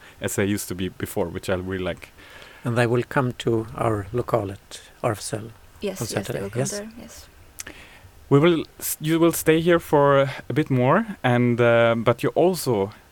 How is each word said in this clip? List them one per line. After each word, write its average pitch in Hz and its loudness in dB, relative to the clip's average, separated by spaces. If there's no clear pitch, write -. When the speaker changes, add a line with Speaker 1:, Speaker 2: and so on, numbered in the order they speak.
Speaker 1:
as - -6
they 104 0
used 101 -4
to 95 -8
be 92 -6
before, 92 -6
which 92 -10
I 95 0
really 92 -6
like. 85 -8
Speaker 2:
And 117 -2
they 123 2
will 120 0
come 127 -2
to 113 -2
our 107 -2
local 113 -2
at - -18
R 123 0
F 104 -4
S - -10
L 113 -10
Speaker 3:
Yes, 190 -8
Speaker 2:
on 117 -4
Speaker 3:
yes, - -10
they - -6
Speaker 2:
Saturday, - -8
Speaker 3:
will 98 -8
come 120 -6
Speaker 2:
yes? 139 -4
Speaker 3:
there, 208 -12
yes. - -20
Speaker 1:
We 139 6
will 165 4
s-, - -6
you 160 0
will 165 4
stay 160 2
here 170 4
for 139 4
a - -6
bit 151 0
more, 139 4
and, 120 2
uh, 117 6
but 120 2
you 139 0
also 131 2